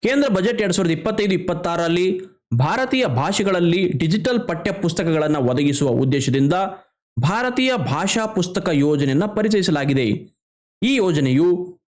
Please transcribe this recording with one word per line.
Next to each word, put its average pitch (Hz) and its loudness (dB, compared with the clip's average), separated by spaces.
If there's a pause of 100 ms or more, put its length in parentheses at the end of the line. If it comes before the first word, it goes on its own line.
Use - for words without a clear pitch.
ಕೇಂದ್ರ 277 2
ಬಜೆಟ್ 208 0
ಎರಡ್ 190 0
ಸಾವಿರದ 175 0
ಇಪ್ಪತ್ತೈದು 196 -2
ಇಪ್ಪತ್ತಾರರಲ್ಲಿ 175 -2 (320)
ಭಾರತೀಯ 240 0
ಭಾಷೆಗಳಲ್ಲಿ 175 0
ಡಿಜಿಟಲ್ 180 0
ಪಠ್ಯ 175 -4
ಪುಸ್ತಕಗಳನ್ನ 160 0
ಒದಗಿಸುವ 139 2
ಉದ್ದೇಶದಿಂದ 135 2 (680)
ಭಾರತೀಯ 247 0
ಭಾಷಾ 180 -2
ಪುಸ್ತಕ 185 -4
ಯೋಜನೆಯನ್ನ 143 2
ಪರಿಚಯಿಸಲಾಗಿದೆ. 170 0 (800)
ಈ 262 2
ಯೋಜನೆಯು 175 2